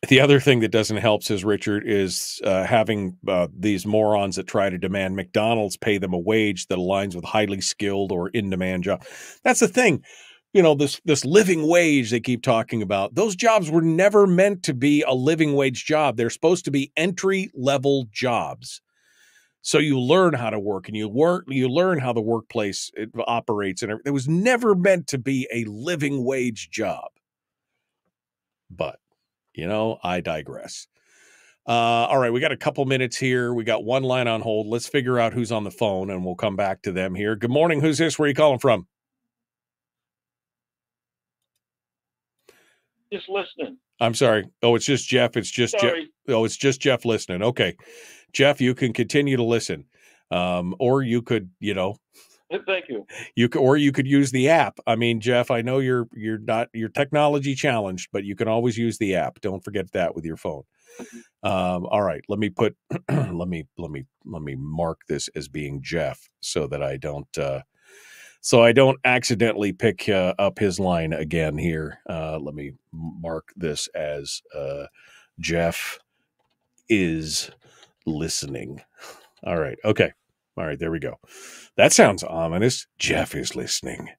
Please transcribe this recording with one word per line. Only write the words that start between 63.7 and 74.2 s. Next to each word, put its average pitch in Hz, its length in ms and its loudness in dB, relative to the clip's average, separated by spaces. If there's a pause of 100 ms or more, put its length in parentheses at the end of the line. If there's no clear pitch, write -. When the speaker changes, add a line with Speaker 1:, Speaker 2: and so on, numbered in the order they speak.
Speaker 1:
let 85 120 -10
me, 69 140 -10 (200)
let 80 180 -12
me 71 160 -8
mark 80 500 -4
this 73 260 -4
as 71 140 -10
being 69 340 -8
Jeff 73 460 -6 (120)
so - 260 -4
that 71 160 -6
I 69 140 -4
don't, 71 420 -10
uh, 69 240 -4 (800)
so 120 220 4
I 117 100 8
don't 135 320 6
accidentally 113 680 0
pick, 98 360 0
uh, 92 300 2
up 98 200 0
his 95 200 0
line 85 340 0
again 78 440 -2
here. 78 520 -4
Uh, 80 300 -8
let 73 160 -10
me 71 180 -12 (200)
mark 80 640 -10
this 80 320 -6
as, 73 540 -8 (120)